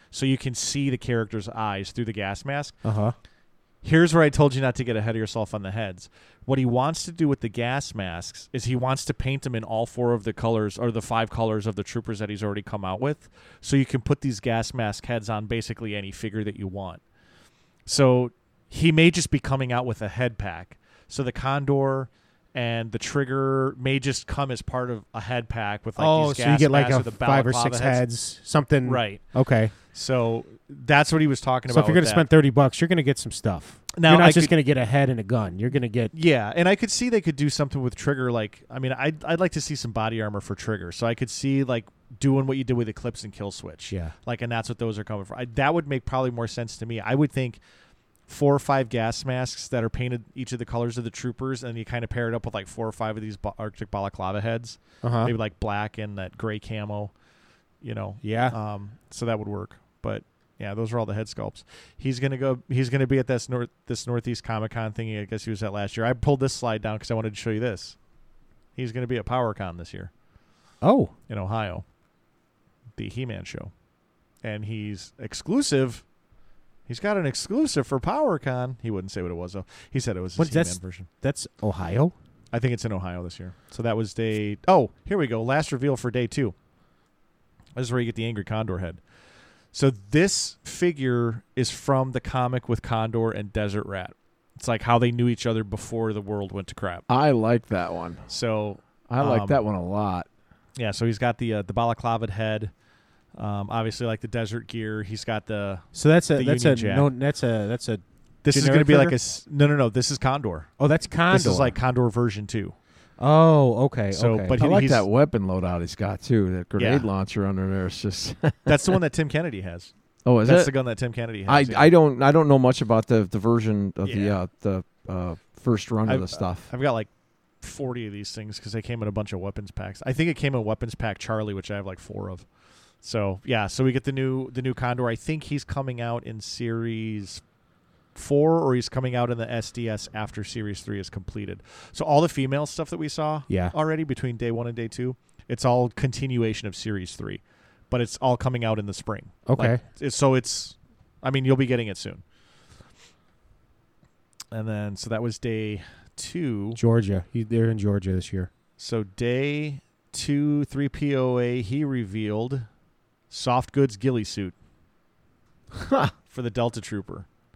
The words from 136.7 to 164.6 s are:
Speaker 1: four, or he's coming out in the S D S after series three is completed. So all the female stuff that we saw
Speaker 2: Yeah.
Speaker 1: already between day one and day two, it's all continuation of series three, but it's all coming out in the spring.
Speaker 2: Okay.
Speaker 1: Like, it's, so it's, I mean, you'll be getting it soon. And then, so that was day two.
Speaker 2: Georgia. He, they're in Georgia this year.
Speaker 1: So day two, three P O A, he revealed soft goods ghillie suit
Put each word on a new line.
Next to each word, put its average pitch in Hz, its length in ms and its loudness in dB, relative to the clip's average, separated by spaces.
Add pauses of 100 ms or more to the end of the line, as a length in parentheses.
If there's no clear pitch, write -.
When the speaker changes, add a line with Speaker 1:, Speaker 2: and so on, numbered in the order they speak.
Speaker 1:
four, 156 460 4
or 139 120 2
he's 123 160 0
coming 127 260 -4
out 120 140 0
in 120 80 -4
the 113 140 -6
S 117 200 -6
D 117 180 -6
S 107 240 -6
after 107 300 -8
series 104 380 -8
three 104 180 -8
is 95 120 -10
completed. 98 500 -12 (300)
So - 140 -6
all 147 160 6
the 170 80 4
female 139 360 -2
stuff 156 240 -8
that 170 80 -8
we 156 120 -6
saw 151 380 -4
Speaker 2:
Yeah. 90 280 0
Speaker 1:
already 156 300 0
between 127 320 -6
day 117 140 -4
one 117 160 -4
and 120 80 -8
day 117 120 -6
two, 127 300 -6 (300)
it's 123 180 -2
all 123 240 4
continuation 120 800 -2
of 92 80 -10
series 101 400 -6
three, - 260 -10 (480)
but 127 120 0
it's 117 160 -4
all 127 200 4
coming 127 260 -2
out 110 160 0
in 101 60 -4
the 101 80 -6
spring. - 380 -10 (180)
Speaker 2:
Okay. 120 240 4
Speaker 1:
Like, 123 80 0 (180)
it's, 139 160 -4
so 135 180 6
it's, - 440 -2 (440)
I 127 80 -4
mean, 135 160 0
you'll 131 120 6
be 135 100 4
getting 120 200 0
it 98 100 -8
soon. 87 260 -12 (2250)
And 110 160 -6
then, 104 280 -6
so - 140 -10
that 110 120 -2
was 117 160 -4
day 110 440 -4 (340)
two. 113 580 -4
Speaker 2:
Georgia. 110 580 2
He, 117 120 -2
they're 113 260 2
in 113 80 0
Georgia 98 360 0
this 92 180 -4
year. 92 200 -4 (260)
Speaker 1:
So 113 260 -4
day 135 800 -4 (300)
two, 147 540 0
three 139 240 -2
P 143 260 -2
O 127 240 2
A, 123 220 0
he 123 220 -2
revealed 113 800 -4 (640)
soft - 460 -2
goods 135 240 2
ghillie 120 260 0
suit 98 300 -8 (1160)